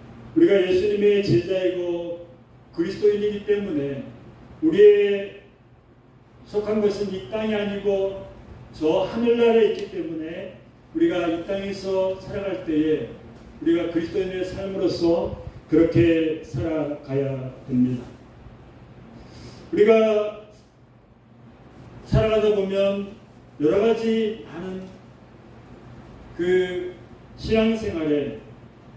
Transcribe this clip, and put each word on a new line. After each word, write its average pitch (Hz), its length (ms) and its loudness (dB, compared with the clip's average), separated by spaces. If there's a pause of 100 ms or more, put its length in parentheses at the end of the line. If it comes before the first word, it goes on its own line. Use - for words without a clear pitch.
(360)
우리가 190 320 6
예수님의 202 560 2
제자이고 175 1000 -2 (480)
그리스도인이기 208 720 0
때문에 147 580 -2 (580)
우리의 202 800 4 (1040)
속한 208 340 -2
것은 202 320 0
이 185 180 -8
땅이 220 240 -2
아니고 196 720 -2 (460)
저 165 300 0
하늘나라에 233 680 4
있기 202 180 -8
때문에 165 680 -10 (360)
우리가 170 340 0
이 - 180 -4
땅에서 190 760 -4
살아갈 196 440 -8
때에 151 460 0 (520)
우리가 165 280 0
그리스도인의 185 540 -4
삶으로서 190 1000 -2 (260)
그렇게 160 760 2
살아가야 139 1120 -6 (120)
됩니다. 123 380 0 (1700)
우리가 214 720 4 (1600)
살아가다 214 500 2
보면 196 640 -2 (440)
여러 180 200 2
가지 226 640 0
많은 185 360 -12 (1500)
그 180 580 0 (440)
신앙생활에 180 1000 0 (560)